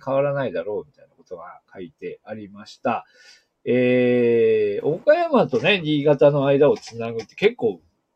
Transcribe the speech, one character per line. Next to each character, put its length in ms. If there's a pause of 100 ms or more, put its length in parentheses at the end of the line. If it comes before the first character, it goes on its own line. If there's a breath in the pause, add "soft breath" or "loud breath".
変 100
わ 80
ら 100
な 140
い 60
だ 100
ろ 180
う、 60
み 60
た 100
い 60
な 80
こ 80
と 120
が 240 (120)
書 80
い 100
て 340
あ 80
り 160
ま 180
し 120
た。 260 (600 soft breath)
え 1160
ー、 40
岡 280
山 340
と 100
ね、 220
新 240
潟 260
の 160
間 240
を 60
つ 200
な 160
ぐ 80
っ 60
て 80
結 220
構、 240 (360)